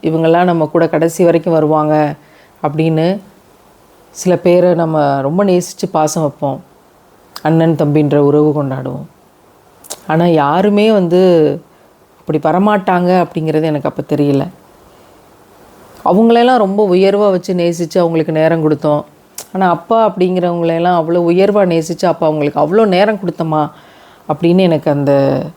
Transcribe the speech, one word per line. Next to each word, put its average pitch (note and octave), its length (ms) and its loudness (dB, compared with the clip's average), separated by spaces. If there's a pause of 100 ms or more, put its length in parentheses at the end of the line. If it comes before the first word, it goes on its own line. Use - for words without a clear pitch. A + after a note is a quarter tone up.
இவங்கெல்லாம் E3 420 0
நம்ம E3 220 0
கூட E3 220 0
கடைசி E3 360 0
வரைக்கும் E3+ 280 2
வருவாங்க D3+ 600 0 (480)
அப்படின்னு D#3+ 560 -2 (920)
சில F3+ 260 -2
பேரை F3 380 2
நம்ம D3+ 460 0
ரொம்ப E3 240 -2
நேசிச்சு F3+ 460 -2
பாசம் D#3 320 -2
வைப்போம், C#3 400 -4 (800)
அண்ணன் D#3+ 340 2
தம்பின்ற D3 400 0
உறவு D3 460 2
கொண்டாடுவோம். C3+ 420 -8 (1040)
ஆனா E3 200 0
யாருமே F#3+ 680 2
வந்து E3+ 680 2 (600)
அப்படி D#3 180 -4
வரமாட்டாங்க F3+ 880 0
அப்படிங்கிறது D#3+ 360 -4
எனக்கு D3+ 260 -4
அப்ப D3 280 -4
தெரியல. C#3+ 300 0 (1600)
அவங்களெல்லாம் A#3 540 2
ரொம்ப G3+ 300 0
உயர்வா G3 420 2
வச்சு F#3 240 -4
நேசிச்சு E3+ 440 -2
அவங்களுக்கு E3 340 0
நேரம் D#3 380 0
கொடுத்தோம். D3+ 340 -2 (480)
ஆனா F#3+ 180 0
அப்பா A3 400 0
அப்படிங்கிறவங்களெல்லாம் F3 960 0
அவ்வளோ E3+ 280 0
உயர்வா G3 320 2
நேசிச்சு E3 400 -2
அப்ப E3 220 0
அவங்களுக்கு D3 340 -2
அவ்வளோ F#3+ 260 2
நேரம் G3+ 380 0
கொடுத்தோமா D#3+ 460 -4 (580)
அப்படின்னு E3+ 300 0
எனக்கு D#3+ 320 0
அந்த C#3 520 0 (140)